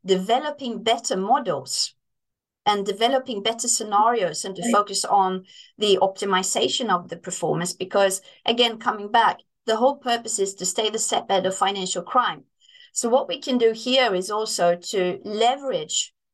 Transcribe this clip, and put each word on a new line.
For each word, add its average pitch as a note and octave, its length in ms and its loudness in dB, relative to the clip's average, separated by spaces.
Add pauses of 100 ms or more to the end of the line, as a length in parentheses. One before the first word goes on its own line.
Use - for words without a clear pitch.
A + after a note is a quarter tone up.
developing A#3 760 0
better A#3 360 0
models F#3+ 760 -2 (720)
and G3+ 220 0
developing A3+ 560 0
better A3+ 260 -2
scenarios G#3+ 760 2
and F#3+ 100 -8
to G#3+ 160 -2
focus G3+ 320 2
on F#3 400 2 (320)
the G#3 240 4
optimization G3 880 0
of F3+ 220 0
the F3 80 -10
performance. E3+ 560 -4
Because F#3+ 480 0 (240)
again, A#3 320 2
coming G#3+ 340 -4
back, A3+ 280 4 (260)
the A3 100 2
whole C4 200 4
purpose A#3+ 420 -2
is G3 160 -2
to - 100 -8
stay G#3+ 240 -2
the A3 100 -4
step - 300 -2
ahead F#3+ 160 2
of F#3+ 100 -2
financial F#3+ 480 -2
crime. A#3 420 -2 (500)
So A#3 160 -2
what C4+ 180 4
we E3+ 120 -6
can B3 180 -2
do A3+ 140 4
here B3 420 2
is F#3 160 -2
also G#3 460 0
to F3+ 480 -2
leverage B3 920 -2 (200)